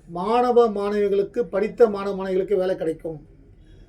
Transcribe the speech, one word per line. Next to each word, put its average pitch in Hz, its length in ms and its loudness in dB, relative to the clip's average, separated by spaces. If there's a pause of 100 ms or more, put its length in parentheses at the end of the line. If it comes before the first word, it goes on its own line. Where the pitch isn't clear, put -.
மாணவ 233 600 2
மாணவிகளுக்கு, 202 720 -2 (140)
படித்த 214 360 2
மாணவ 202 280 -4
மாணவிகளுக்கு 190 440 -2
வேலை 185 140 0
கிடைக்கும். 160 440 -6 (680)